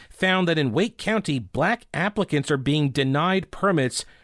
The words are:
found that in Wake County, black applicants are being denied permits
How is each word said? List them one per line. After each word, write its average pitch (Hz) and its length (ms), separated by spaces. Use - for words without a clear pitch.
found 185 380
that 165 100
in 139 140
Wake 175 260
County, 196 420
black 151 540
applicants 180 580
are 143 60
being 143 320
denied 147 600
permits 160 540